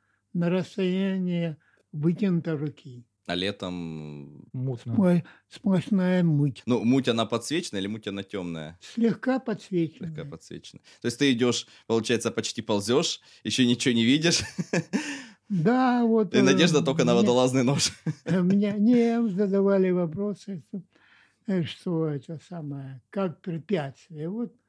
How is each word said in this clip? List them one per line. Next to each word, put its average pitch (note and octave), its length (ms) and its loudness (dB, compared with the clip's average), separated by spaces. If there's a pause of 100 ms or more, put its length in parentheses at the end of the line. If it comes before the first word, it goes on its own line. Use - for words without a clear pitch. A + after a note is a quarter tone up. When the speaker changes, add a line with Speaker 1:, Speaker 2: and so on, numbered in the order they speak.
(340)
Speaker 1:
на E3+ 160 0
расстоянии F3+ 1040 -2 (360)
вытянутой E3 640 0
руки. C3+ 500 -10 (200)
Speaker 2:
А F2 100 -4
летом E2 1160 -6
Speaker 3:
Мутно. B2+ 440 -6
Speaker 1:
Спла-, F3+ 280 4 (240)
сплошная F#3 760 0
муть. D3 420 0
Speaker 2:
Ну, A2+ 180 0
муть, B2+ 240 4
она A2+ 180 2
подсвечена A#2 520 -4
или F#2+ 100 -2
муть, G#2+ 200 -10
она G2 140 -6
тёмная? E2+ 600 -8
Speaker 1:
Слегка A#3 580 -2
подсвеченная. F3 680 -6
Speaker 2:
Слегка D3+ 200 -12
подсвечена. - 520 -16 (200)
То A2+ 60 -4
есть A2+ 120 -4
ты C#3+ 120 6
идёшь, A#2+ 360 0 (200)
получается, A2+ 440 0
почти - 300 -6
ползёшь, G#2+ 600 0 (240)
ещё G#2+ 200 2
ничего A#2+ 280 2
не A#2 100 2
видишь. D#3 380 2 (300)
<laughs> F3 100 0 (680)
Speaker 1:
Да, A#3+ 560 2
вот, A3 280 2
Speaker 2:
И - 80 4
надежда D3 380 4
Speaker 1:
э, - 40 2
Speaker 2:
только C3+ 200 0
на A#2+ 100 4
Speaker 1:
мне, A#2+ 80 6
Speaker 2:
водолазный B2+ 420 4
нож. C#3 280 0 (180)
<laughs> - 160 -10
Speaker 1:
э, F3+ 160 0
меня, G3+ 320 2
мне A#3 560 2
задавали G3 640 2
вопросы, F3+ 800 -4
что, G3 120 -10 (680)
э, F#3 160 0
что D#3+ 440 -4
это D3 320 -8 (100)
самое, C#3 520 -12 (100)
как F#3+ 300 -4
препятствие. D#3+ 880 -6
Вот A3 260 -8 (140)